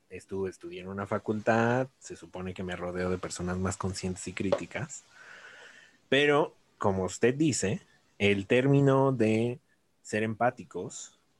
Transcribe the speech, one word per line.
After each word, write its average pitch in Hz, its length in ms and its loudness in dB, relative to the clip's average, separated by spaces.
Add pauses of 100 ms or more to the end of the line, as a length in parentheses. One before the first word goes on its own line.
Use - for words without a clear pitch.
(100)
estuve, 95 400 -6
estudié 87 320 -14
en 92 60 -12
una 98 180 -6
facultad, 113 840 0 (100)
se - 180 -16
supone 92 380 -10
que 98 100 -10
me 90 120 -6
rodeo 90 340 -4
de 92 80 -2
personas 90 400 -6
más 92 180 -2
conscientes 92 520 -6
y 92 60 -8
críticas, - 680 -6 (1040)
pero 143 460 4 (240)
como 95 260 2
usted 117 300 2
dice, 139 460 0 (380)
el 101 280 2
término 135 680 6
de 113 460 2 (440)
ser 107 200 -4
empáticos 110 960 -4 (220)